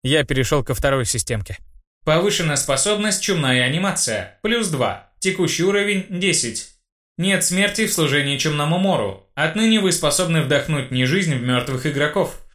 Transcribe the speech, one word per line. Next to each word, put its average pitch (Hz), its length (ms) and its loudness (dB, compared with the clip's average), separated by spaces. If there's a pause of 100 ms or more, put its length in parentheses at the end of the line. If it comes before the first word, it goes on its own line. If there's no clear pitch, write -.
Я 143 200 2
перешел 131 400 0
ко 131 100 -4
второй 135 320 0
системке. 107 520 -4 (460)
Повышена 165 540 2
способность 202 640 0
чумная 131 420 2
анимация. 139 760 -2
Плюс 220 280 0
два. 123 500 -2
Текущий 185 440 0
уровень 202 460 0
десять. 175 600 -2 (480)
Нет 185 260 0
смерти 202 420 0
в - 80 -2
служении 143 440 0
чумному 151 420 0
мору. 127 560 -2
Отныне 214 440 2
вы 190 120 2
способны 165 500 2
вдохнуть 139 480 0
нежизнь 131 460 2
в 120 80 -2
мертвых 127 420 -2
игроков. 147 560 0 (140)